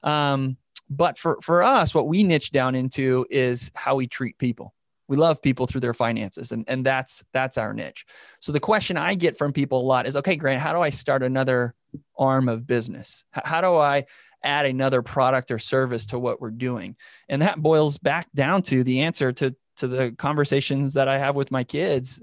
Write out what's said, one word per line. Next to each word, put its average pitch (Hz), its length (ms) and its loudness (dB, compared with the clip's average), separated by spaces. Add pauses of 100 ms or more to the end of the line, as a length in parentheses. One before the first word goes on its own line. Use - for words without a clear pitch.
Um, 139 540 0 (300)
but 151 300 0
for, 165 240 -2
for 175 220 4
us, 233 280 4
what 147 140 2
we 175 160 4
niche 165 300 2
down 131 240 2
into 127 540 0
is 123 440 0
how 135 220 0
we 131 100 -2
treat - 320 -8
people. - 360 -4 (340)
We 135 80 0
love 156 240 4
people 131 280 0
through 131 140 -6
their 120 120 -2
finances, 113 560 -4
and, 113 160 -6
and 131 180 -4
that's, 131 380 -2 (100)
that's 131 260 -2
our 107 140 -4
niche. - 340 -12 (340)
So - 100 -8
the 147 80 0
question 196 380 0
I 165 180 0
get 170 240 0
from 147 140 0
people 139 280 0
a 127 60 -2
lot 131 180 2
is, 135 120 -4
"Okay, 165 180 0
Grant, 135 260 0
how 151 120 -2
do 170 80 0
I 156 100 2
start 135 320 0
another 127 540 0 (420)
arm 131 300 2
of 117 180 -4
business? 117 580 -4 (120)
H-, - 80 -6
how 165 160 -2
do 175 160 4
I 143 300 4 (360)
add 143 240 0
another 131 360 2
product 127 500 0
or 113 80 -4
service 123 460 0
to 123 120 -6
what 123 220 -2
we're 117 100 -8
doing?" 117 460 -6 (320)
And 139 120 0
that 170 220 2
boils 151 360 4
back 156 360 -2
down 147 280 2
to 131 200 2
the 127 200 0
answer 151 280 0
to, 127 240 -2 (220)
to - 100 -4
the 127 240 -2
conversations 139 840 0
that 135 120 2
I 139 120 2
have 139 180 0
with 135 160 -2
my 131 100 0
kids 147 600 -4